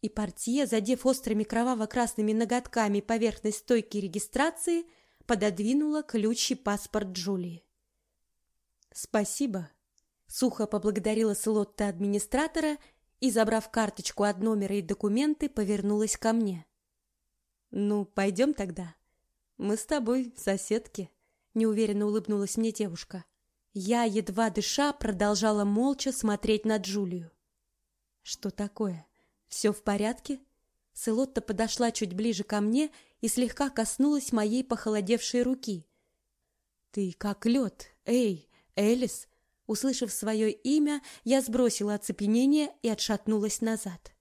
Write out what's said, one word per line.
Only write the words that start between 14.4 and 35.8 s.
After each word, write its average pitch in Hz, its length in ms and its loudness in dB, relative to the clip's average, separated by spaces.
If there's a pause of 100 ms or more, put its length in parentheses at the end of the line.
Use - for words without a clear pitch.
и 202 60 -2
документы, 226 680 0
повернулась 208 680 0
ко 226 160 0
мне. 202 340 0 (1040)
«Ну, 208 340 0
пойдем 202 500 0
тогда. 175 400 -8 (640)
Мы 208 200 0
с - 100 -8
тобой 254 500 0
соседки», 196 760 -4 (440)
неуверенно 214 520 2
улыбнулась 208 500 -2
мне 226 160 0
девушка. 185 520 -8 (480)
Я, 220 320 0
едва 214 460 0
дыша, 277 420 0
продолжала 208 720 0
молча 254 480 2
смотреть 214 520 0
на 220 120 2
Джулию. 185 540 -4 (920)
«Что - 280 -8
такое? 202 560 -6 (420)
Все - 240 0
в - 100 -8
порядке?» 214 580 -2 (520)
Селотта 247 480 0
подошла 226 500 0
чуть 190 240 -4
ближе 208 300 -2
ко 208 160 -2
мне 247 300 2 (340)
и 226 40 0
слегка 254 420 0
коснулась 269 640 0
моей 226 300 2
похолодевшей 233 800 0
руки. 247 440 -2 (1040)